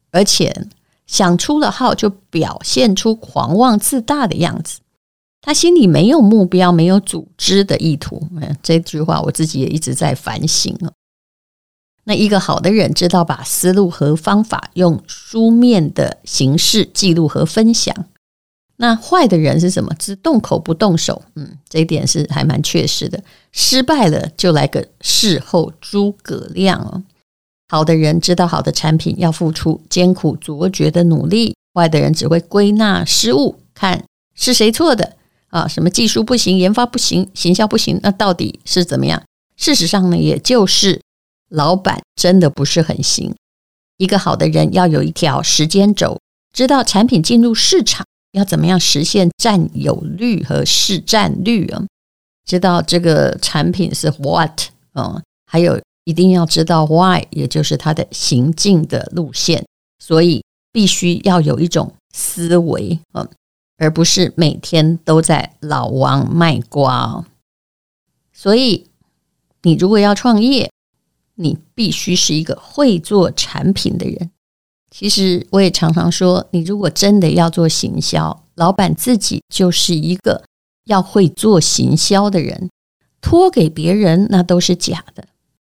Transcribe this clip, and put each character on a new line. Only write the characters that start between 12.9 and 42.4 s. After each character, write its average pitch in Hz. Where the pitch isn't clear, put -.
知 175
道 175
把 -
思 -
路 190
和 151
方 202
法 -
用 170
书 -
面 233
的 -
形 139
式 -
记 185
录 160
和 139
分 220
享。 -
那 233
坏 262
的 185
人 151
是 170
什 185
么？ -
只 196
动 254
口 -
不 160
动 175
手。 -
嗯， 147
这 160
一 165
点 156
是 143
还 139
蛮 151
确 -
实 -
的。 -
失 -
败 262
了 151
就 180
来 143
个 -
事 180
后 160
诸 202
葛 -
亮 190
哦。 -
好 156
的 160
人 156
知 175
道 175
好 160
的 135
产 160
品 160
要 170
付 160
出 160
艰 180
苦 165
卓 160
绝 156
的 175
努 156
力， 220
坏 170
的 160
人 143
只 127
会 165
归 202
纳 202
失 220
误， 277
看 180
是 -
谁 220
错 302
的 202
啊， 165
什 -
么 160
技 226
术 220
不 233
行， 190
研 185
发 240
不 240
行， 185
行 180
销 214
不 208
行， 190
那 202
到 196
底 -
是 180
怎 131
么 135
样？ -
事 -
实 170
上 185
呢， 170
也 151
就 247
是 -
老 156
板 -
真 185
的 170